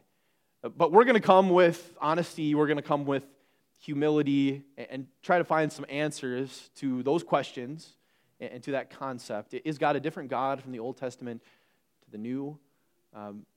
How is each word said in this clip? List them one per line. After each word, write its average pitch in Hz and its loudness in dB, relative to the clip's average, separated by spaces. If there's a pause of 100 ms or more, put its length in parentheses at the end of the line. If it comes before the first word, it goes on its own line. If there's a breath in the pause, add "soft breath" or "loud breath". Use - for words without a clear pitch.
(640)
Uh, 120 -6
but 151 2
we're 220 10
gonna 240 6
come 190 6
with 175 4
honesty, 156 -2
we're 151 2
gonna 147 0
come 143 -2
with 135 -2 (540)
humility, 143 0 (140)
a-, 120 -14
and 131 -12 (140)
try 180 2
to 170 2
find 156 0
some 147 -14
answers 135 -6
to 127 -4
those 156 2
questions 139 -6 (420)
and, - -10
and 123 -16
to 143 -8
that 131 -4
concept. 123 -8
I-, 127 -8
is 156 -4
God 147 2
a 135 0
different 147 -8
God 131 -2
from 127 -14
the 123 -10
Old 127 -8
Testament 123 -10 (640 soft breath)
to - -20
the 110 -14
New? 139 -8 (580)
Um, 104 -14 (120)